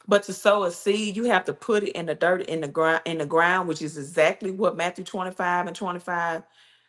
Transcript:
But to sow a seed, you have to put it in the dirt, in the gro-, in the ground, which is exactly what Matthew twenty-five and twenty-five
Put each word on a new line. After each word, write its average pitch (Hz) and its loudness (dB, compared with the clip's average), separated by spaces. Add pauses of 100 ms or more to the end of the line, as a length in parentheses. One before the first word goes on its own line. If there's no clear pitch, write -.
But 202 4
to 196 -10
sow 202 4
a 175 0
seed, 202 -2
you 226 -2
have 196 2
to 214 -2
put 208 0
it 202 -4
in 175 -6
the 156 -2
dirt, 180 0
in 160 -4
the 143 -4
gro-, 160 2
in 165 -4
the 151 -4
ground, 175 2
which 160 -4
is 147 -6
exactly 170 0
what 190 0
Matthew 175 -4
twenty-five 180 -2
and 175 -8
twenty-five 175 -4 (440)